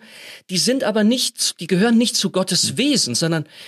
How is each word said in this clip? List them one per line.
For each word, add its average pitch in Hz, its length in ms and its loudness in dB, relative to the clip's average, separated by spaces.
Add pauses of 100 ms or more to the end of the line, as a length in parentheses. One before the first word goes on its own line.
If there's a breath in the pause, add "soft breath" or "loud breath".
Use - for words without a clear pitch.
(500 loud breath)
die 185 80 -4
sind 254 260 0
aber 214 200 2
nicht, - 560 0
die 175 80 -12
gehören 220 280 4
nicht 233 200 2
zu 202 140 0
Gottes 185 460 -2
Wesen, 233 380 0
sondern 160 320 0 (220 loud breath)